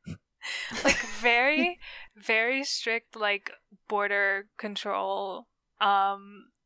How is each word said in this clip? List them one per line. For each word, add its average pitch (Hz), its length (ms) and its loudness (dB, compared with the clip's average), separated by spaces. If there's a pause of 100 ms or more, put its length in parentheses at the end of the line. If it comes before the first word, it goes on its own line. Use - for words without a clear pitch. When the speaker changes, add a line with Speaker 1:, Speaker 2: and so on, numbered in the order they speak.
Speaker 1:
<laughs> - 120 -12 (640)
Like, 277 140 4 (240)
very, 285 580 4 (180)
Speaker 2:
<laughs> - 180 -18
Speaker 1:
very 233 480 0
strict, - 520 -4
like, 202 360 -2 (360)
border 202 600 0 (100)
control, 196 920 -4 (340)
um, 196 720 0 (140)